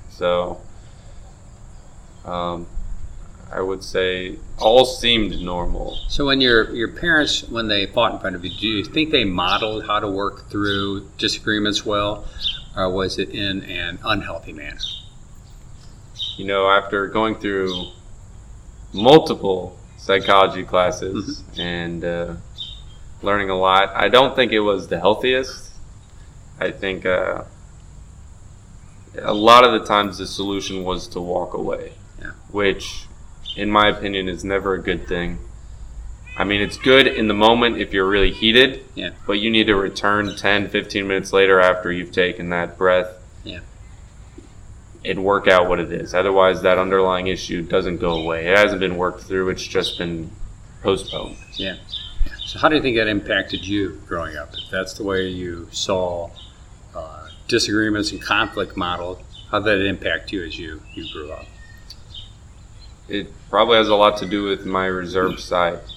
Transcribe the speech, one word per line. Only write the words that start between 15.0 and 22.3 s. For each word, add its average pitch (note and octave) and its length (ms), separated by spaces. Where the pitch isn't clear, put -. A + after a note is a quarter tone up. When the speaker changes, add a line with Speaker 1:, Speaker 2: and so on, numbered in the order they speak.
Speaker 1:
You G2 80
know, G2 260
after G2 380
going A2 280
through F#2+ 520
multiple G2+ 840
psychology F#2+ 680
classes F#2+ 800
Speaker 2:
Mm-hmm. - 180
Speaker 1:
and, F2 440
uh, E2+ 300